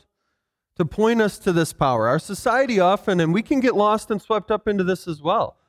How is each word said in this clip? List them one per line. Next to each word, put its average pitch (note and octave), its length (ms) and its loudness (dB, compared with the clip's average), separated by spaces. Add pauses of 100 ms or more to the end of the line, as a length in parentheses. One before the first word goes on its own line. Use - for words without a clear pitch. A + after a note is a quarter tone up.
(760)
to F3+ 100 -2
point A3 380 0
us G3+ 160 -2
to F#3 140 -2
this E3 200 0
power. A#2+ 360 0
Our C#3+ 100 2
society A#3 640 0
often, F#3+ 400 2
and D#3+ 120 0
we G#3 80 0
can A3 200 -2
get A#3 160 2
lost G#3 340 0
and G#3 100 -4
swept G#3+ 300 -4
up G#3 160 -2
into G3+ 160 -2
this F3+ 240 -4
as D3+ 160 -10
well, F3+ 340 -2 (120)